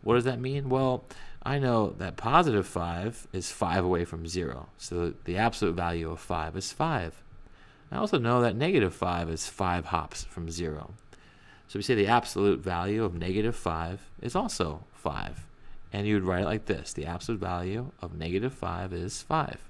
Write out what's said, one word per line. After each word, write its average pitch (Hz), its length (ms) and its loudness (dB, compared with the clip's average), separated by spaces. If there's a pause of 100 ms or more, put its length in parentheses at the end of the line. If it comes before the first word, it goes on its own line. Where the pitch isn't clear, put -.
What 110 140 4
does 123 80 6
that 123 160 0
mean? 135 300 -2
Well, 131 340 2 (400)
I 139 160 0
know 117 380 4
that 92 180 -6
positive 120 500 4
five 87 680 -4
is 92 180 -4
five 90 320 2
away 87 220 2
from 82 200 -8
zero, 80 520 -4
so 85 360 -2 (120)
the 87 120 -2
absolute 104 380 2
value 85 340 0
of 82 100 -8
five 82 360 -4
is 95 160 -6
five. 127 520 -2 (680)
I - 60 -4
also 190 200 2
know 120 240 6
that 113 140 4
negative 131 380 4
five 87 360 0
is 82 180 -4
five 90 400 0
hops 80 360 -2
from 82 260 -8
zero. 82 420 -6 (760)
So - 100 -6
we 101 40 -4
say 127 120 4
the 101 120 6
absolute 101 520 4
value 92 440 0
of 92 100 0
negative 95 420 0
five 82 540 -4 (120)
is 120 140 -4
also 90 580 -2
five. - 520 -6 (460)
And 101 160 -2
you 107 80 4
would 95 80 4
write 90 200 2
it 92 40 2
like 107 180 -2
this. - 280 -2
The 76 120 -4
absolute 87 360 -4
value 92 500 -4 (100)
of 85 160 -8
negative 92 360 -2
five 90 400 -4
is 90 280 -6
five. - 380 -2 (100)